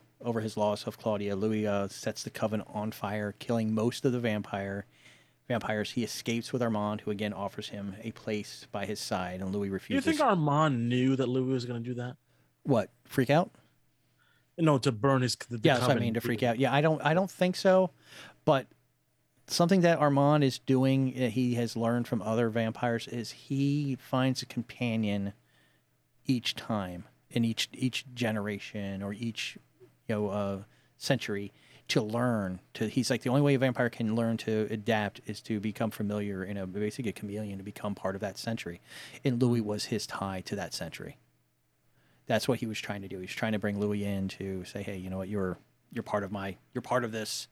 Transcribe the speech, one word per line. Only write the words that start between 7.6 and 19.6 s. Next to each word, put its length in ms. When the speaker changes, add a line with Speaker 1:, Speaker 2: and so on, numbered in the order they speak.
Speaker 1:
him 340
a 100
place 600
by 140
his 140
side, 400
and 120
Louis 160
Speaker 2:
You 60
Speaker 1:
refuses. 300
Speaker 2:
think 160
Armand 680
knew 260
that 140
Louis 240
was 140
gonna 140
do 140
that? 220
Speaker 1:
What, 260
freak 260
out? 200
Speaker 2:
No, 200
to 140
burn 300
his, 140
the, 200
the 120
Speaker 1:
Yeah, 60
that's 80
what 100
I 20
Speaker 2:
coven. 80
Speaker 1:
mean, 120
to 60
freak 220
out. 160
Yeah, 160
I 60
don't, 240
I 100
don't 160
think 240
so, 360
but 220
something 360